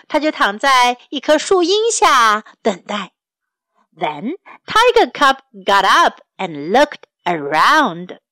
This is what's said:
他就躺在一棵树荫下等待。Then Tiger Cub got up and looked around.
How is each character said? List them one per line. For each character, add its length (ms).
他 140
就 100
躺 280
在 400
一 100
棵 200
树 240
荫 280
下 540
等 220
待。 300
Then 400
Tiger 440
Cub 280
got 220
up 340
and 360
looked 320
around. 920